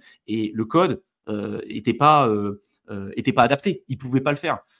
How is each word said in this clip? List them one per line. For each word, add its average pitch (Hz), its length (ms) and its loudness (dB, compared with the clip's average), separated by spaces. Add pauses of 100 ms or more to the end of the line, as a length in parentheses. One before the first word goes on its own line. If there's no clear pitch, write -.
(260)
et 110 280 -4
le 113 120 -2
code, 160 360 0 (260)
euh, 104 380 -6
était 113 280 -2
pas, 143 340 4
euh, 101 320 -2 (300)
euh, 98 260 -12
était - 160 0
pas 117 120 6
adapté. 143 440 0
Il 139 80 -6
pouvait 131 240 0
pas 143 120 2
le 143 40 -4
faire. 147 220 -4 (220)